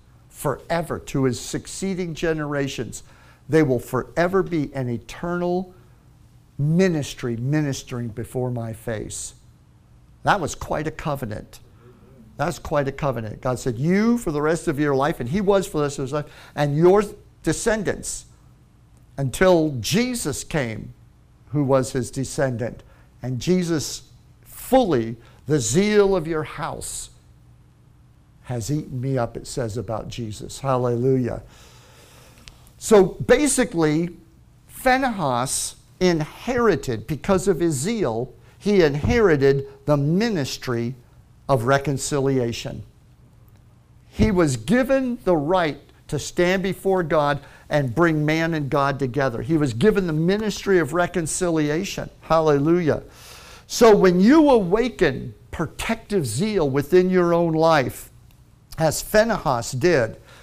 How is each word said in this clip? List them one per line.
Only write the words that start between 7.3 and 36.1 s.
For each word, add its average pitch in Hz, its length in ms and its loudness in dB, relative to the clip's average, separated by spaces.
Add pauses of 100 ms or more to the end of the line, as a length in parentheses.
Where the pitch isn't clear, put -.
ministering 131 720 -4
before 123 420 -6
my 113 240 -6
face." - 640 -10 (880)
That 175 180 0
was 139 140 -6
quite 156 320 -6
a - 40 -6
covenant. - 680 -8 (760)
That's 160 220 -4
quite 143 300 -4
a 139 40 -4
covenant. 120 500 -6
God 127 180 -4
said, 120 180 -4
"You 202 400 2
for 208 140 -6
the 147 100 -2
rest 165 260 -2
of 143 120 -2
your 147 160 2
life," 147 240 0
and 120 100 -6
he 180 100 -2
was 196 280 2
for - 100 -8
the 151 60 0
rest 143 160 -4
of 139 60 -4
his 123 80 -8
life, 147 120 -4 (300)
"and 143 200 0
your 180 280 6 (400)
descendants 180 840 -4 (920)
until 156 640 4
Jesus 226 640 -2
came, 120 480 -6 (560)
who 147 120 0
was 131 300 2
his 123 180 -4
descendant." 127 760 -4 (380)
And 123 200 -6
Jesus 170 640 -2 (400)
fully, 139 760 0 (280)
"The 147 140 0
zeal 196 560 2
of 165 100 -2
your 160 180 -4
house - 680 -10 (1300)
has 120 280 -6
eaten 147 300 -6
me 135 160 -2
up," 117 180 -2
it - 100 -14
says 113 300 -6
about 110 320 -6
Jesus. - 520 -12
Hallelujah. 123 840 0 (1300)
So 202 280 6
basically, 170 1080 0 (520)
Phinehas 196 1080 -2 (240)
inherited, 175 1080 0